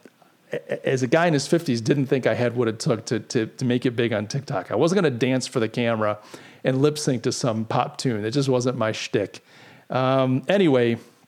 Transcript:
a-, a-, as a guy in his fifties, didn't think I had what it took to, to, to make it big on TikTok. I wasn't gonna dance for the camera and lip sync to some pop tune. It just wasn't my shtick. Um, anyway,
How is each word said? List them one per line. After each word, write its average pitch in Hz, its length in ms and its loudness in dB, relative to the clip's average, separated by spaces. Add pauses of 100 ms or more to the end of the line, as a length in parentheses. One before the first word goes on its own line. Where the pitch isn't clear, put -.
(520)
a-, - 40 -6
a-, - 340 -4
as 131 140 2
a 127 40 0
guy 160 200 4
in 170 60 4
his 139 120 0
fifties, 160 340 2
didn't 135 280 2
think 131 180 0
I 117 80 4
had 120 220 0
what 120 120 0
it 110 120 -4
took 117 260 -2
to, 113 140 -2
to, 113 260 -2
to - 200 -8
make 123 200 0
it 135 60 2
big 117 220 0
on 104 120 -2
TikTok. 104 460 -6
I - 40 -2
wasn't 165 220 2
gonna 165 140 2
dance 123 340 0
for - 140 -4
the 110 100 0
camera 110 480 0 (460)
and 135 180 0
lip 147 160 2
sync 127 260 -2
to 120 80 0
some 110 340 -2
pop - 320 -2
tune. 107 280 -2
It 110 60 -2
just 135 180 0
wasn't 123 300 0
my 110 120 0
shtick. - 500 -4 (500)
Um, 131 560 2
anyway, 131 500 4 (300)